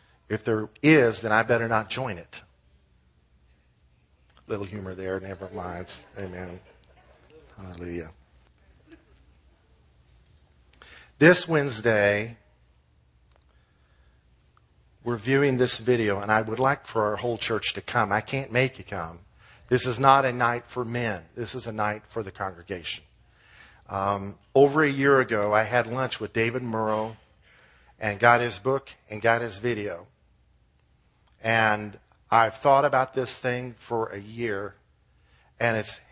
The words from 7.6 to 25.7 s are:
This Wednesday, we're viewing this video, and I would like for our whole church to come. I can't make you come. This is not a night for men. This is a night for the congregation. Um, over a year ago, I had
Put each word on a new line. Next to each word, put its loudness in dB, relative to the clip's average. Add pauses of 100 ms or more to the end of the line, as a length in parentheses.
This 6
Wednesday, 2 (2750)
we're -2
viewing 2
this 2
video, 2
and 0
I 4
would -6
like 0
for 0
our -2
whole -4
church -4
to -10
come. 0
I 0
can't -8
make 0
you -16
come. -10 (500)
This 2
is -2
not 6
a 0
night -2
for -6
men. -4 (100)
This -10
is -12
a -10
night -4
for -8
the -12
congregation. -10 (840)
Um, -4 (180)
over 6
a 4
year 4
ago, 0
I 4
had 0